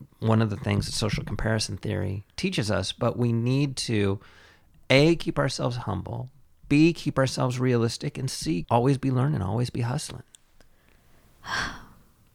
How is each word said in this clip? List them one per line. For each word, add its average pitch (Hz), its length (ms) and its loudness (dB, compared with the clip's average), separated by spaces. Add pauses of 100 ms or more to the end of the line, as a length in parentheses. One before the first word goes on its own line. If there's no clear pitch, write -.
(200)
one 110 220 4
of 110 100 2
the 101 40 -4
things 101 300 0
that - 80 -6
social - 320 -2
comparison 110 520 -2
theory 98 460 -4 (140)
teaches 151 340 -2
us. 95 220 -2
But 117 240 -2
we 120 160 2
need 131 420 0 (160)
to, 101 280 2 (720)
A, 151 260 8
keep - 220 -4
ourselves 131 380 -2
humble, 104 520 -6 (400)
B, 156 240 6
keep - 240 -4
ourselves 131 420 0
realistic, 123 580 0
and 131 140 -4
C, - 380 -4
always 123 300 4
be 135 120 0
learning, 131 300 0
always 110 300 -2
be 117 100 -4
hustling. 120 420 -6 (1200)
<sighs> - 80 -12 (840)